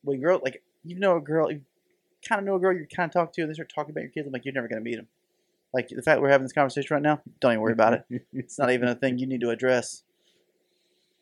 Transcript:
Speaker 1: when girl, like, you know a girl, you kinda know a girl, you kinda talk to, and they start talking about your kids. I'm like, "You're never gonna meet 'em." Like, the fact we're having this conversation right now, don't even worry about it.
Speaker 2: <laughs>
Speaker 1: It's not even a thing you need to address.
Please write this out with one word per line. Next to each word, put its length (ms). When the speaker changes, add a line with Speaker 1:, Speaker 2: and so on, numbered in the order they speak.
Speaker 1:
when 180
girl, 220
like, 180
you 160
know 180
a 40
girl, 300
you 100
kinda 220
know 120
a 40
girl, 160
you 100
kinda 260
talk 220
to, 80
and 80
they 40
start 200
talking 180
about 100
your 100
kids. 160
I'm 60
like, 120
"You're 80
never 140
gonna 140
meet 160
'em." 100
Like, 160
the 120
fact 200
we're 80
having 160
this 80
conversation 400
right 80
now, 200
don't 140
even 80
worry 120
about 200
it. 120
Speaker 2:
<laughs> 60
Speaker 1:
It's 260
not 120
even 180
a 60
thing 220
you 100
need 140
to 80
address. 540